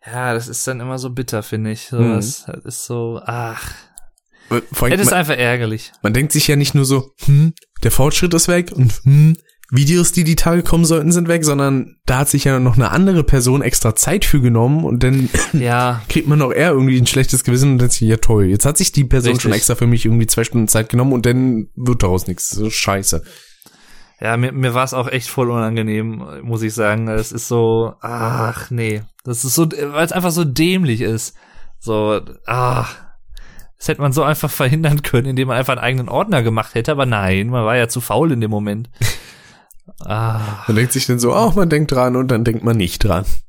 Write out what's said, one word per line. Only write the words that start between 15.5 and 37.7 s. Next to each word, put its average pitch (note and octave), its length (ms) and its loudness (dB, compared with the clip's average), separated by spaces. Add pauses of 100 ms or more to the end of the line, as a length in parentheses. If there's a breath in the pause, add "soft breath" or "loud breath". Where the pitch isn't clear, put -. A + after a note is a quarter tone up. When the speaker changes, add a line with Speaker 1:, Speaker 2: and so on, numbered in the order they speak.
Speaker 1:
Ja. B2 520 0
Speaker 2:
<laughs> - 40 -16
kriegt - 180 -2
man D3+ 140 4
auch B2+ 100 0
eher D3 200 2
irgendwie C3+ 280 4
ein B2 80 4
schlechtes C3 380 2
Gewissen B2+ 260 4
und C3 80 2
denkt B2 140 4
sich, - 140 0
"Ja A2 100 4
toll, G#2+ 280 6
jetzt F#2 200 2
hat D3 120 2
sich - 140 0
die C#3+ 140 2
Person A#2+ 340 2
schon B2 120 0
Speaker 1:
Richtig. G#2 100 0
Speaker 2:
extra A#2+ 140 0
für A#2+ 120 2
mich A#2 180 2
irgendwie A2+ 220 4
zwei A2+ 160 0
Stunden A2+ 240 0
Zeit A2 220 0
genommen B2+ 240 2
und A#2+ 120 0
dann B2 500 0
wird B2 280 0
daraus F#2 240 0
nichts. F2+ 220 -6
So G#2+ 200 -4
scheiße." G2 540 -2 (1000 loud breath)
Speaker 1:
Ja, A2+ 160 -2
mir, B2+ 140 0
mir C3 220 -2
war's B2+ 200 -2
auch B2+ 140 -4
echt B2+ 220 -6
voll B2 220 -2
unangenehm, A2 720 -4 (200)
muss A2+ 180 -4
ich G#2+ 120 -4
sagen. A2 360 0
Es A2 220 -2
ist A#2 160 -8
so, A2+ 540 0
ach A#2 680 -6
nee. A2+ 300 -4 (220)
Das A#2+ 200 -6
ist B2+ 120 -4
so, E3 160 2
weil's D3+ 400 -4
einfach F3+ 200 -2
so E3+ 140 0
dämlich D3+ 560 0
ist. A2+ 340 -4 (440 soft breath)
So, G#2+ 420 -2 (260)
ah. B2 380 -2 (920 loud breath)
Das - 120 -10
hätte C#3 120 -2
man C#3 120 0
so C3+ 100 2
einfach D3 260 0
verhindern D3 520 0
können, C3 260 0
indem C3 220 -2
man A#2 80 -2
einfach C3 160 -2
einen B2 100 -6
eigenen B2+ 240 -2
Ordner E3 340 0
gemacht A2+ 320 -2
hätte, A#2 200 -2
aber C#3 120 0
nein, G2+ 440 0
man B2 160 -2
war A2+ 100 0